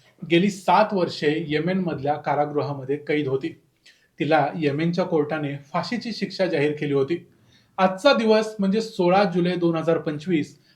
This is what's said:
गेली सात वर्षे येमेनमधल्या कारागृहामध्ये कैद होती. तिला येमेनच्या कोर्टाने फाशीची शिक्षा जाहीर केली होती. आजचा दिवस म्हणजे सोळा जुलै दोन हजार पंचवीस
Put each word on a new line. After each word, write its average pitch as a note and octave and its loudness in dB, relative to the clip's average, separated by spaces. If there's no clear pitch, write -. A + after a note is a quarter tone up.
गेली F3+ 4
सात G3 2
वर्षे E3 -2
येमेनमधल्या D3+ -2
कारागृहामध्ये C#3+ -2
कैद D3+ -2
होती. C3+ -4
तिला D3+ 2
येमेनच्या E3 0
कोर्टाने D3 -2
फाशीची A3+ -4
शिक्षा F#3+ -4
जाहीर D3+ 0
केली D3 -4
होती. C#3 -2
आजचा F#3+ 4
दिवस A3 2
म्हणजे G3 0
सोळा F#3 2
जुलै F3 0
दोन E3+ 0
हजार D#3+ 2
पंचवीस D#3 -4